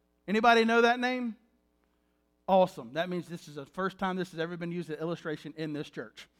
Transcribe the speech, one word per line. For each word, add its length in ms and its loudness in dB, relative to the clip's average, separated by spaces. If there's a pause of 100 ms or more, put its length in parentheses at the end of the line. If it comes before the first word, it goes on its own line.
(280)
Anybody 360 6
know 180 6
that 180 4
name? 340 -4 (1120)
Awesome. 460 2
That 160 -4
means 180 -4
this 220 -14
is 60 -18
the 100 -12
first 320 -6
time 200 -4
this 160 -4
has 60 -8
ever 200 -6
been 120 -8
used 200 -6
as 80 -8
an 40 -10
illustration 540 -6
in 160 -6
this 160 -8
church. 400 -14 (120)